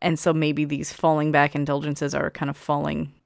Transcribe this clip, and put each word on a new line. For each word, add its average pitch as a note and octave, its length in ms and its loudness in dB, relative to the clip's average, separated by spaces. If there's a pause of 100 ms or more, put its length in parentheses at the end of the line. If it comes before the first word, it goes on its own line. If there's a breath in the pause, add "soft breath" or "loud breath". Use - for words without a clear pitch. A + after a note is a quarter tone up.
And E3 140 0
so E3+ 160 2
maybe D3+ 320 2
these D3 260 -4
falling D#3 400 2
back D3 220 4
indulgences C#3+ 640 -2
are D3+ 160 -2
kind C#3+ 180 -4
of D3 80 -6
falling D3 560 -2 (120)